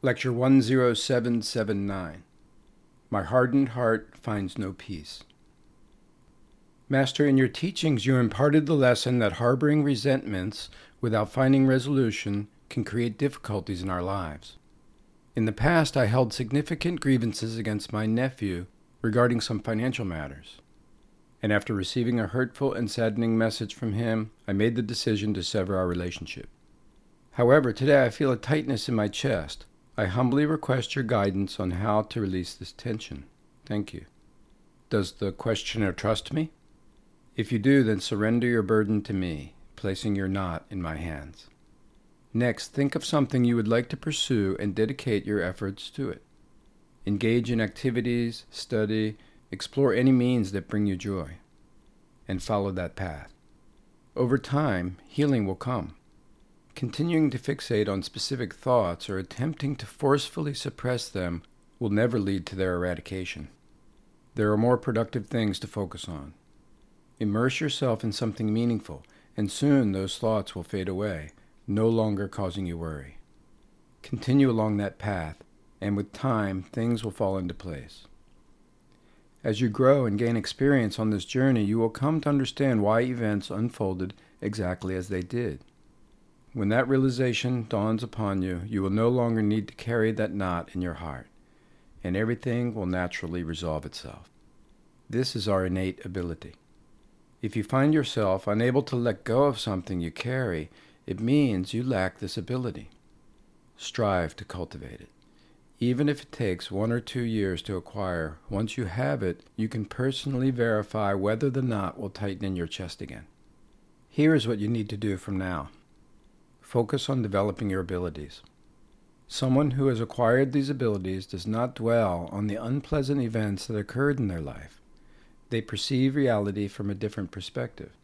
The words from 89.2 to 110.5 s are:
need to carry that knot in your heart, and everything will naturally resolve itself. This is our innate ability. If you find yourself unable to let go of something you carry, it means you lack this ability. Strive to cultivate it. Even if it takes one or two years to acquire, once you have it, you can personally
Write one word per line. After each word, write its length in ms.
need 260
to 60
carry 380
that 200
knot 400
in 80
your 140
heart, 320
and 140
everything 580
will 120
naturally 560
resolve 420
itself. 460
This 260
is 100
our 200
innate 400
ability. 480
If 120
you 80
find 300
yourself 540
unable 380
to 120
let 280
go 200
of 160
something 400
you 100
carry, 600
it 140
means 540
you 100
lack 340
this 200
ability. 500
Strive 600
to 80
cultivate 580
it. 80
Even 300
if 140
it 100
takes 400
one 180
or 80
two 240
years 400
to 140
acquire, 640
once 300
you 80
have 360
it, 200
you 140
can 160
personally 640